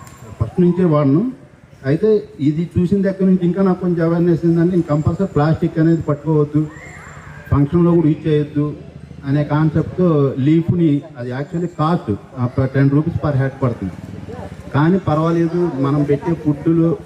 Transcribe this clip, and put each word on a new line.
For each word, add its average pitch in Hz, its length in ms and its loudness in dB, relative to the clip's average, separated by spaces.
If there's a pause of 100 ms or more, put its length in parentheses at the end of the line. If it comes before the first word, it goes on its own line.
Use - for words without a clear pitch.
(400)
ఫస్ట్ - 200 -2
నుంచే 175 240 4
వాడను. 151 480 2 (540)
అయితే 202 420 0 (120)
ఇది 156 380 0
చూసిన 185 240 2
దగ్గర 190 220 0
నుంచి 185 180 4
ఇంకా 175 200 2
నాకు 185 180 2
కొంచెం 170 260 0
అవేర్‌నెస్ 170 380 2
ఏంటంటే, 170 320 2
ఇంక 165 100 0
కంపల్సరీ 165 400 0
ప్లాస్టిక్ 160 520 0
అనేది 160 240 4
పట్టుకోవద్దు, 151 640 0 (840)
ఫంక్షన్లో 165 420 2
కూడా 165 160 4
యూజ్ 160 200 -2
చేయొద్దు 147 460 0 (500)
అనే 143 200 0
కాన్సెప్ట్తో 151 960 0
లీఫ్ని, 156 640 2 (140)
అది 123 140 -8
actually 143 360 -6
కాస్ట్ 131 1080 -2
టెన్ 135 160 4
రూపీస్ 156 260 0
per 151 160 -2
head 131 300 -2
పడుతుంది, 113 300 -2 (840)
కానీ 165 240 2
పర్వాలేదు, 170 760 0
మనం 139 280 0
పెట్టే 143 320 0
ఫుడ్లో, 156 720 0